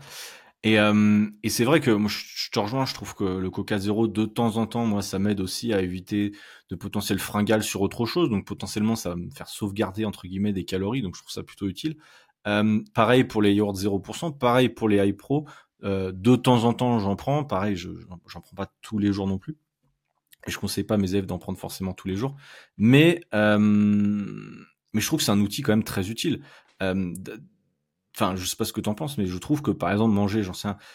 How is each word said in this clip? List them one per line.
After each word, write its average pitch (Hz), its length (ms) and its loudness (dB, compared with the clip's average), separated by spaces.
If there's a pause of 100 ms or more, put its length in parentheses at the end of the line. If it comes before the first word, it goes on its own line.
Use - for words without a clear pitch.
(640)
Et, 110 140 6
euh, 104 460 6 (180)
et 113 60 0
c'est 117 160 2
vrai 147 140 6
que 135 120 2
moi, 104 180 2
je, - 160 -6
je - 240 -10
te - 80 -4
rejoins, 117 280 -2
je - 80 -8
trouve - 220 -12
que - 80 -6
le 92 260 -2
Coca 101 280 -4
Zéro, 104 300 0
de 107 180 0
temps 110 320 0
en 113 80 0
temps, 117 200 -4
moi, 104 160 0
ça 95 180 -6
m'aide 98 220 0
aussi 110 320 -4
à 98 80 2
éviter 92 500 -2 (380)
de 98 60 -8
potentiels 101 440 -4
fringales 104 440 0
sur - 180 -4
autre 101 240 0
chose. 165 240 0
Donc, 98 160 -2
potentiellement, 107 500 -2
ça 104 140 -6
va 87 80 -4
me 87 120 -8
faire - 200 -16
sauvegarder, 101 560 -4
entre 101 200 -8
guillemets, 98 280 -2
des 90 120 -4
calories. 98 360 -2
Donc, 92 140 -6
je - 60 -18
trouve - 120 -18
ça 90 100 -10
plutôt - 240 -8
utile. 151 300 -6 (500)
Euh, 107 340 2 (120)
pareil 123 320 6
pour 110 160 -2
les 101 120 6
yaourts 101 220 2
zéro 98 240 -2
pour 107 160 -12
cent, 170 160 -6
pareil 123 380 4
pour 113 200 -2
les 101 180 4
iPro. 135 380 -2 (380)
Euh, 95 300 -2
de 98 220 6
temps 123 280 4
en 117 100 4
temps, 120 260 0
j'en 98 180 0
prends. 143 260 -2
Pareil, 104 320 -2
je, 87 160 -8
j'en, 87 360 -16
j'en 85 140 -16
prends - 140 -20
pas 95 160 -8 (100)
tous - 160 -6
les 101 140 2
jours 98 160 -2
non 95 100 -2
plus. - 200 -12 (880)
Et 98 40 -8
je - 80 -10
conseille 98 260 -4
pas 110 100 0
à - 20 4
mes 98 160 2
élèves 98 120 0
d'en 90 140 -6
prendre 95 180 -10
forcément 92 360 -8
tous - 140 -10
les 92 80 -2
jours. 135 200 -4 (420)
Mais, 143 440 6 (120)
euh, 107 260 4
mais 104 1400 0
je - 60 -2
trouve 156 120 0
que - 60 -2
c'est - 60 2
un 101 100 4
outil 101 200 -2
quand 123 100 0
même 107 140 4
très 95 240 -4
utile. 117 320 -2 (400)
Euh, 92 340 -2
d-, - 160 -12 (840)
enfin, 95 220 -2
je 90 100 -6
sais - 120 -6
pas 113 80 -2
ce - 80 -8
que 107 80 -4
t'en 107 120 -2
penses, 143 240 -6
mais 104 80 0
je 90 120 -4
trouve 147 240 -2
que, 135 100 -2
par - 180 -2
exemple, 107 240 2
manger, 101 300 0
j'en 92 80 -6
sais - 160 -8
un, 98 100 -4 (180)